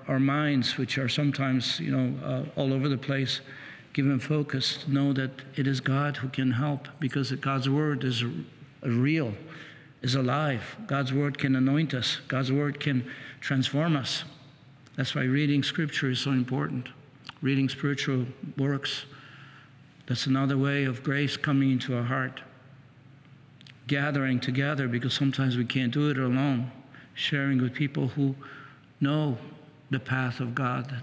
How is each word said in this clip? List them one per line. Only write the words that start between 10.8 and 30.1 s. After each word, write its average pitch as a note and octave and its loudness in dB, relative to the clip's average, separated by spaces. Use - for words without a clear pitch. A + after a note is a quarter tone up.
God's C3+ 0
word C#3 0
can C3+ 2
anoint C3+ 4
us. - -2
God's C3 0
word C#3+ 0
can B2+ 0
transform D3 2
us. - -2
That's C3 -2
why C3+ 0
reading C#3+ 4
scripture C#3+ 0
is B2 0
so C#3 0
important. C3 0
Reading C3+ 2
spiritual C3+ -2
works. C#3 -2
That's B2 -2
another C3+ 2
way C#3 2
of B2 -2
grace C#3 0
coming C3+ 2
into B2+ 0
our A#2+ 0
heart. B2+ -2
Gathering C#3 2
together, C#3 0
because A#2+ 0
sometimes C3+ 2
we B2 2
can't A#2+ 0
do D3 2
it C3+ 0
alone. C3 2
Sharing C#3 0
with B2 0
people C#3+ -2
who C#3 0
know C#3+ 2
the C3 0
path B2+ -2